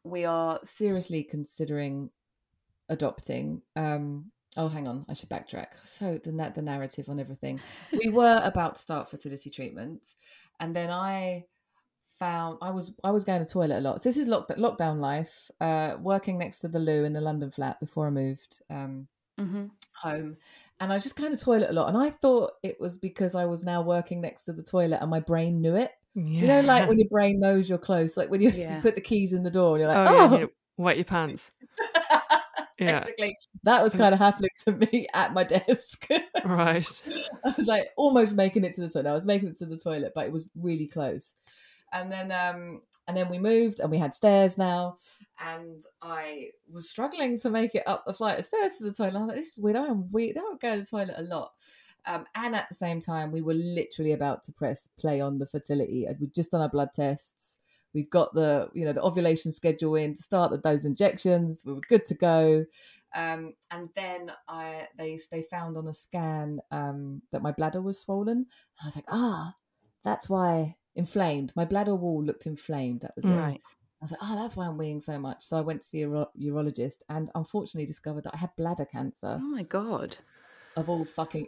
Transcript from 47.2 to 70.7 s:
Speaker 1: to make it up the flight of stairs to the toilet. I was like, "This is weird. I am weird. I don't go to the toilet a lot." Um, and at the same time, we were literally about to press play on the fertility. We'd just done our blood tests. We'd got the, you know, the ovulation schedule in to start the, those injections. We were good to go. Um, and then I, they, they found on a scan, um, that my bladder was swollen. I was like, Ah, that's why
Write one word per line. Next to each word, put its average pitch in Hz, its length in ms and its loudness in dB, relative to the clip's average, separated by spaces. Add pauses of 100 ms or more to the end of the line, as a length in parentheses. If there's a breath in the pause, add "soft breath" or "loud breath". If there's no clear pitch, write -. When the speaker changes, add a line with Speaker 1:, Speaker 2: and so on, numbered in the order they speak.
Speaker 1:
to 240 100 0
make 226 260 0
it - 100 -2
up 196 180 -2
the 190 80 -6
flight 208 280 -2
of 196 40 -6
stairs 403 340 0
to 226 60 -8
the 202 80 -4
toilet. 190 220 -2
I 196 60 -4
was 220 80 -4
like, 226 80 -6
"This 320 160 -8
is - 60 -20
weird. 208 180 4
I 277 100 0
am 196 240 -2
weird. 226 260 0
I 320 40 -6
don't 381 200 -6
go 233 140 -2
to 208 60 -2
the 202 60 -8
toilet 196 300 -4
a 165 60 -8
lot." 170 300 -8 (540 soft breath)
Um, 170 180 -6 (100)
and 233 220 -4
at - 120 -4
the 185 60 -14
same 170 260 -4
time, 160 320 -4
we 160 100 -4
were 160 120 0
literally 165 580 -2
about 143 320 -2
to 143 80 -18
press 135 360 -6 (100)
play 147 220 0
on 139 180 -2
the 139 80 -4
fertility. 139 600 -2 (140)
We'd 143 140 -6
just 170 180 -2
done 170 80 2
our 151 80 0
blood 143 240 -2
tests. - 640 -6 (340)
We'd 151 180 -4
got 175 240 2
the, 151 400 2
you 165 100 -4
know, 151 80 0
the 147 100 -4
ovulation 170 500 2
schedule 156 440 0
in 151 180 -2
to - 80 -12
start 180 280 2
the, - 80 -2
those 147 260 2
injections. 170 800 2
We 139 100 -8
were 139 60 -10
good 220 260 4
to - 80 -2
go. 160 500 6 (500 soft breath)
Um, 160 400 -6 (160)
and 170 240 -12
then 180 380 -10 (160)
I, 160 400 -12 (100)
they, 160 200 -8 (120)
they 165 120 -6
found 165 340 -8
on 160 120 -8
a 156 60 -10
scan, 156 640 -6 (120)
um, 143 580 -8
that 143 120 -6
my 151 100 -2
bladder 156 300 -4
was 190 180 -6
swollen. 220 460 -2 (360 soft breath)
I 151 40 -10
was 147 100 -10
like, 147 120 -14
Ah, 185 460 -2 (480)
that's - 260 -4
why 170 480 0 (200)